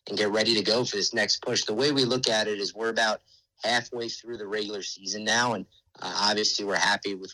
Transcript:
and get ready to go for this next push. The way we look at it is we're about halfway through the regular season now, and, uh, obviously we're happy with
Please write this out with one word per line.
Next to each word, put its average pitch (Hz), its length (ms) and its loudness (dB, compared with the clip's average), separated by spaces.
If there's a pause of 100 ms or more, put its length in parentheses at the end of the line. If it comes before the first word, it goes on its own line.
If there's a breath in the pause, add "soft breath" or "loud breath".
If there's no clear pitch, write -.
and 101 80 -4
get 104 140 2
ready 110 240 4
to 104 80 2
go 120 220 2
for 110 120 -4
this 95 160 0
next 107 300 0
push. 120 220 0
The 110 100 -2
way 139 180 2
we 135 140 2
look 123 220 0
at 107 200 2
it 104 100 -2
is 98 160 -4
we're 113 140 -2
about 110 320 2 (420 soft breath)
halfway 117 460 -2
through 117 300 -10
the 104 80 -8
regular 104 360 -4
season 95 420 -6
now, 120 280 2
and, 95 140 -4 (340 soft breath)
uh, 90 120 -6 (160)
obviously 107 360 2
we're 98 100 0
happy 101 400 2
with 95 200 -12